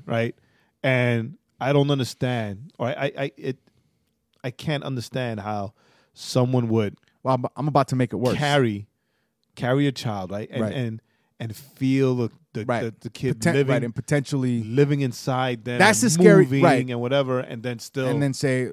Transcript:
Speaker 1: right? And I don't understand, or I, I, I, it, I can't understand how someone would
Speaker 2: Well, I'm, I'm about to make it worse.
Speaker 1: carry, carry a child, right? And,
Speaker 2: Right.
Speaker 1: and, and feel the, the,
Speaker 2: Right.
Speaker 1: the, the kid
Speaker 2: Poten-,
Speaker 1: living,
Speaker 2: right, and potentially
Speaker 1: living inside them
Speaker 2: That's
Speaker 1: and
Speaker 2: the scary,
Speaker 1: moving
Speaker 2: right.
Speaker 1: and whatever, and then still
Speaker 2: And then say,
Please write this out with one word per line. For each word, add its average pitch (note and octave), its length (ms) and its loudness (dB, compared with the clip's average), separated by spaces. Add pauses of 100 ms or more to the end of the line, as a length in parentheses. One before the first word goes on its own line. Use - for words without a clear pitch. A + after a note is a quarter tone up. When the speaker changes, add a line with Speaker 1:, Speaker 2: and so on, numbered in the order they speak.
Speaker 1:
right? A#2 300 -2 (480)
And B2 540 0 (220)
I C3+ 140 0
don't C#3+ 160 4
understand, B2 880 -4
or A#2+ 120 -2
I, - 20 -4
I, C#3 260 -4
I, C#3 200 -6
it, C3 200 -6 (880)
I B2+ 80 -6
can't D3 320 -6
understand B2 560 -6
how G#2 340 -6 (400)
someone B2+ 560 0
would A2 260 0 (280)
Speaker 2:
Well, C3 120 2
I'm, B2+ 100 -4 (100)
I'm C#3+ 120 -2
about C#3+ 220 4
to C#3 60 0
make B2+ 180 2
it G2+ 40 -4
worse. A2 200 0
Speaker 1:
carry, B2+ 500 2 (680)
carry C3+ 320 0
a C#3 60 0
child, G2+ 380 -6
right? G2+ 200 -10
And, C3 100 -6
Speaker 2:
Right. G#2+ 120 -4
Speaker 1:
and, A2+ 280 -6 (380)
and A2+ 160 -10
feel C3 600 0
the, A#2 140 -2 (240)
the, A2 120 -6
Speaker 2:
Right. A#2 180 -2
Speaker 1:
the, A2+ 160 -8
the A#2 100 -12
kid - 300 -4
Speaker 2:
Poten-, E3+ 140 0
Speaker 1:
living, C3+ 200 2
Speaker 2:
right, A#2 100 0
and A#2 120 -8
potentially B2+ 680 -2
Speaker 1:
living C#3 380 2
inside B2+ 640 -4
them B2 140 -6
Speaker 2:
That's G#3+ 240 4
Speaker 1:
and A3+ 80 4
Speaker 2:
the - 20 2
scary, E3+ 300 8
Speaker 1:
moving C#3 200 2
Speaker 2:
right. C3 260 4
Speaker 1:
and A#2+ 120 -4
whatever, B2+ 380 0
and B2+ 240 -10
then B2 160 -6
still C3 280 -4
Speaker 2:
And C#3+ 140 0
then C#3 120 0
say, B2+ 400 0